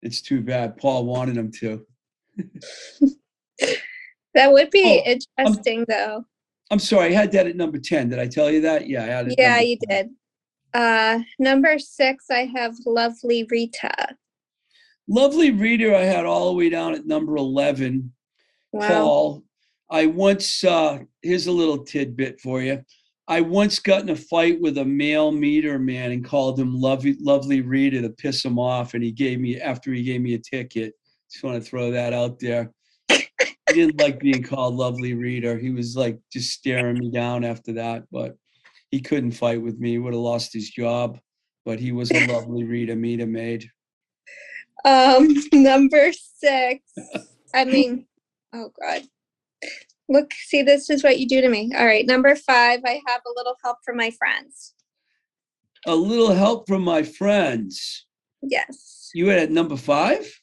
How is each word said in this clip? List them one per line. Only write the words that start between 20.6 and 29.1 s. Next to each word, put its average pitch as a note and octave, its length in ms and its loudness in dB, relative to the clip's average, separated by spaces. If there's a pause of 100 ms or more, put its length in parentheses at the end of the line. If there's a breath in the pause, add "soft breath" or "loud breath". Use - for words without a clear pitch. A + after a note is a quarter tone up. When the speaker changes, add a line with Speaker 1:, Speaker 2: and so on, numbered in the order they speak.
Speaker 1:
uh, D#3+ 360 2 (240)
here's E3+ 240 -2
a F3+ 40 -2
little D#3+ 280 0
tidbit C3+ 600 -6
for B2+ 220 -6
you. C3 220 -4 (440)
I E3 140 0
once G3 380 0
got G3+ 240 2
in G3 80 -8
a D#3 40 -2
fight E3+ 460 0
with D3+ 160 -2
a C#3 80 -4
male D3 460 0
meter D3 480 0
man B2+ 320 -4
and B2 120 -6
called C3 360 -2
him B2+ 200 -2
Lovey, C3+ 400 0
Lovely C#3 420 0
Rita C3 420 0
to A2+ 80 -4
piss C3+ 340 -8
him A#2+ 140 -2
off. B2 340 -4
And A#2+ 100 -4
he A#2 80 -4